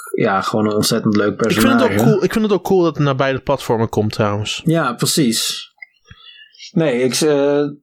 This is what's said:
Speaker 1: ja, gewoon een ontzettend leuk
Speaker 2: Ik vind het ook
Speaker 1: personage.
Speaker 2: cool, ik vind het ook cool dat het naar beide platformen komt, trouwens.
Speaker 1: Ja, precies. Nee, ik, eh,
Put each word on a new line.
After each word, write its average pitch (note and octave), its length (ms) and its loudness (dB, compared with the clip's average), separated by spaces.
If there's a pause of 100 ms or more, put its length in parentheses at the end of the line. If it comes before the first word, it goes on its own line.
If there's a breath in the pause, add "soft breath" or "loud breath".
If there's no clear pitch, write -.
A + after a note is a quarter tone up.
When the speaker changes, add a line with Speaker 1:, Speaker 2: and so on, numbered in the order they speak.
(160)
Speaker 1:
ja, G2 240 0
gewoon G#2+ 260 0
een G#2+ 80 0
ontzettend G#2+ 420 0
leuk G#2 240 0
Speaker 2:
Ik A2 120 0
vind A2 100 0
het A2+ 100 4
ook A#2+ 60 2
Speaker 1:
personage. G2+ 260 2
Speaker 2:
cool, G3+ 200 4
ik F#3 80 -2
vind A3 120 0
het G#3 80 0
ook F3+ 120 0
cool F#3+ 180 2
dat E3 120 0
het D3+ 100 0
naar C#3 120 0
beide C3+ 240 -2
platformen A#2 480 -2
komt, G#2 240 -2
trouwens. G#2 520 -4
Speaker 1:
Ja, D#3+ 300 0
precies. - 760 -2 (1000 loud breath)
Nee, C3+ 300 0
ik, B2+ 180 0
eh, C#3+ 440 2 (180)